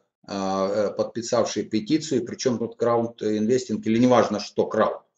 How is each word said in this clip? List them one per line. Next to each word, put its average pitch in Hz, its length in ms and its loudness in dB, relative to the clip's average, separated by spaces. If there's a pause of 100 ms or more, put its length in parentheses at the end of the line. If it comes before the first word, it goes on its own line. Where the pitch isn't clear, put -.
(280)
э, - 60 -10
э, 95 600 0
подписавшие 110 680 -2
петицию, 127 580 -2
причем 117 340 -2
тут 113 180 -6
крауд-инвестинг 117 1120 0
или 113 120 2
неважно 117 420 4
что, - 260 -2
крауд. - 360 -2 (140)